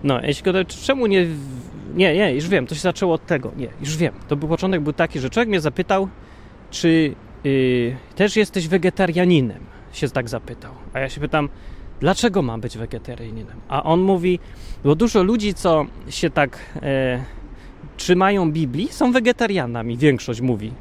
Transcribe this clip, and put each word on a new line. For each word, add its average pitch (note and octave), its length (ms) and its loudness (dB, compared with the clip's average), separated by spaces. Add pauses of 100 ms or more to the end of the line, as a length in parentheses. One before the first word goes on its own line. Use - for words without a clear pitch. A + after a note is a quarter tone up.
No, C3 180 2
ja C#3 120 0
się - 100 -8
go, F#3 220 2
czemu C4 420 -2
nie, F#3 200 2 (680)
nie, E3+ 200 4
nie, F3+ 200 2
już D3+ 120 -2
wiem, E3 200 0
to - 80 -6
się D3 60 -8
zaczęło F3 320 0
od D#3 120 -4
tego. C3 320 -2
Nie, B2+ 100 -6 (140)
już D3 160 -6
wiem. E3 160 0 (140)
To D3 80 0
był D3+ 140 -4
początek, F3+ 320 0
był C#3+ 120 -2
taki, E3 260 -2
że C3 100 -4
człowiek A#3 200 0
mnie F#3+ 120 2
zapytał, F#3 460 0 (640)
czy, E3 440 2 (300)
y, B2+ 500 2 (200)
też G3+ 200 2
jesteś G3 320 0
wegetarianinem, F3 920 2 (340)
się C#3+ 160 -2
tak A#2 200 -4
zapytał. A#2 420 -10 (220)
A C3 60 -4
ja C3+ 100 -4
się C#3+ 120 -8
pytam, D3 280 0 (500)
dlaczego F#3+ 420 2
mam A2+ 200 -2
być A#2 160 -8
wegetarianinem? A2+ 800 -10 (120)
A C#3 140 -2
on E3 180 4
mówi, F3+ 380 2 (440)
bo D3 120 6
dużo G#3+ 280 4
ludzi, G#3 300 2
co D#3+ 320 2 (240)
się - 200 0
tak, D3 300 0 (220)
e, C3+ 420 0 (760)
trzymają F#3 540 4
Biblii, D3+ 400 -2
są B3+ 200 2
wegetarianami, F#3 840 0
większość B2 440 2
mówi. A2 400 -2